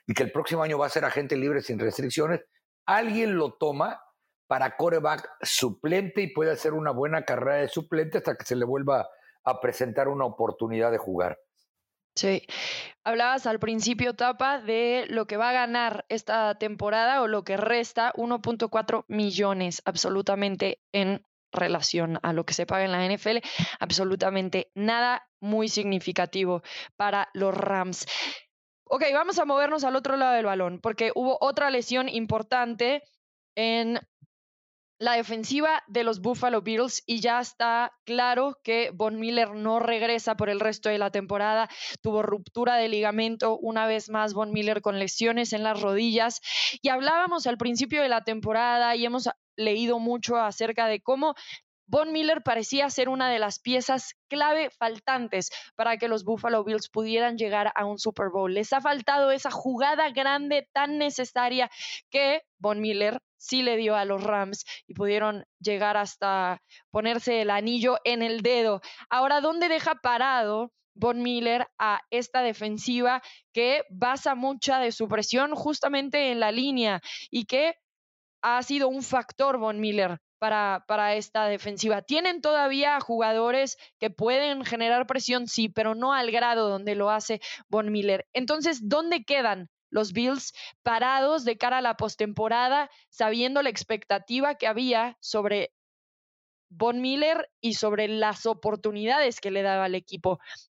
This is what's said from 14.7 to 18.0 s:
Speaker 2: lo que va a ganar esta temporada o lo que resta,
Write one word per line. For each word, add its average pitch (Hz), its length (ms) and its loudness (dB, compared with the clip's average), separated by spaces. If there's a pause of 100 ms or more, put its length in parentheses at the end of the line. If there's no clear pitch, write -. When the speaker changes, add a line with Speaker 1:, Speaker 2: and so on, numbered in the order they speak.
Speaker 2:
lo 220 200 -2
que 208 100 -4
va 226 120 2
a 247 40 2
ganar 240 560 0
esta 214 480 0
temporada 214 640 0
o 233 60 2
lo 214 160 0
que 196 140 -2
resta, 233 580 0